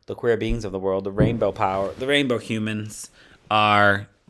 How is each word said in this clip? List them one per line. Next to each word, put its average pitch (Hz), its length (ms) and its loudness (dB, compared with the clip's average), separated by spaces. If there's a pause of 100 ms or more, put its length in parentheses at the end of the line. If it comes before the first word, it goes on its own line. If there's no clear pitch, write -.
the - 100 -10
queer 117 200 0
beings 110 280 -4
of 95 80 -8
the 95 60 -6
world, 95 260 -2
the 98 80 -6
rainbow 107 400 0
power, 98 420 -2
the 127 120 -8
rainbow 139 320 0
humans 107 720 -6 (380)
are 104 600 4 (220)